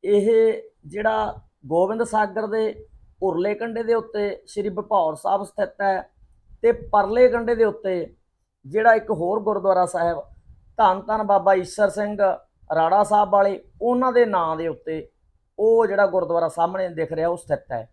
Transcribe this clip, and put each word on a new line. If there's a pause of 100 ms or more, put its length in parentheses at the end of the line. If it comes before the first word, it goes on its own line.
ਇਹ (240)
ਜਿਹੜਾ (260)
ਗੋਬਿੰਦ
ਸਾਗਰ
ਦੇ (340)
ਉਰਲੇ
ਕੰਢੇ
ਦੇ
ਉੱਤੇ
ਸ੍ਰੀ
ਵਿਭੌਰ
ਸਾਹਿਬ
ਸਥਿਤ
ਹੈ (520)
ਤੇ
ਪਰਲੇ
ਕੰਢੇ
ਦੇ
ਉੱਤੇ (520)
ਜਿਹੜਾ
ਇੱਕ
ਹੋਰ
ਗੁਰਦੁਆਰਾ
ਸਾਹਿਬ (560)
ਧੰਨ
ਧੰਨ
ਬਾਬਾ
ਈਸ਼ਰ
ਸਿੰਘ (580)
ਰਾੜਾ
ਸਾਹਿਬ
ਵਾਲੇ, (220)
ਉਹਨਾਂ
ਦੇ
ਨਾਂ
ਦੇ
ਉੱਤੇ (500)
ਉਹ
ਜਿਹੜਾ
ਗੁਰਦੁਆਰਾ
ਸਾਹਮਣੇ
ਦਿਖ
ਰਿਹਾ
ਉਹ
ਸਥਿਤ
ਹੈ।